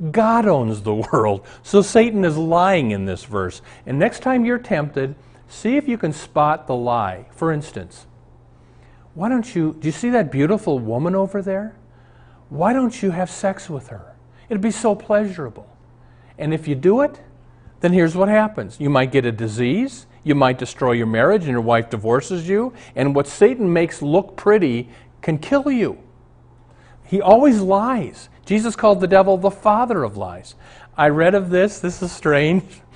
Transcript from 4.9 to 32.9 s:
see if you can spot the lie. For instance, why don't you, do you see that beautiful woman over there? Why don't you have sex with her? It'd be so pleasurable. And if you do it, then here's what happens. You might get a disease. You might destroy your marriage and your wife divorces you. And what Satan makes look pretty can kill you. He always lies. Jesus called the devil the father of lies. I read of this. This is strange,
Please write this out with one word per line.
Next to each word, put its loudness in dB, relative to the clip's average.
see -2
if -2
you -2
can -4
spot -2
the -4
lie. -4
For -4
instance, -12
why -6
don't -4
you, -2
do -6
you -2
see -6
that 0
beautiful 0
woman -4
over -2
there? -6
Why 0
don't -2
you -2
have -4
sex -6
with -12
her? -20
It'd -4
be 0
so 0
pleasurable. -4
And -4
if -6
you -2
do 2
it, -2
then 2
here's 2
what 2
happens. 0
You -2
might 2
get 2
a -2
disease. -4
You 0
might 2
destroy -2
your 0
marriage 2
and -4
your -2
wife 0
divorces -2
you. -2
And 0
what 0
Satan 2
makes 0
look 0
pretty 2
can -2
kill -2
you. -2
He -2
always 6
lies. -2
Jesus 0
called 4
the 0
devil 6
the 0
father 0
of -6
lies. -12
I 6
read 4
of 0
this. 0
This -6
is -6
strange, 0